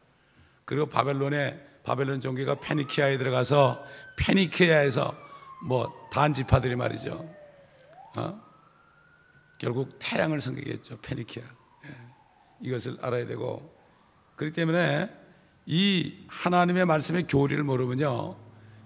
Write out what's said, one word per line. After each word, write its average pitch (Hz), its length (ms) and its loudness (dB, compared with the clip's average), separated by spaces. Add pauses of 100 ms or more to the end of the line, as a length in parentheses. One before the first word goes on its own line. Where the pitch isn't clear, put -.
(640)
그리고 143 200 -2
바벨론에, 139 800 -2 (180)
바벨론 135 360 -2
종교가 131 360 -4
페니키아에 139 600 0
들어가서 127 680 4 (340)
페니키아에서 156 1000 4 (480)
뭐 - 460 -2
단지파들이 131 640 4
말이죠. 117 580 -6 (840)
어? 202 260 -6 (1160)
결국 123 400 -4
태양을 160 440 -2
섬기게 131 320 -8
했죠. - 280 -14
페니키아. - 420 -10 (420)
예. 143 100 -18 (680)
이것을 123 400 -6
알아야 123 240 -4
되고, 120 480 -8 (640)
그렇기 156 180 -6
때문에 165 560 0 (560)
이 185 640 0
하나님의 180 580 2
말씀의 156 420 0
교리를 143 360 2
모르면요, 127 720 -2 (480)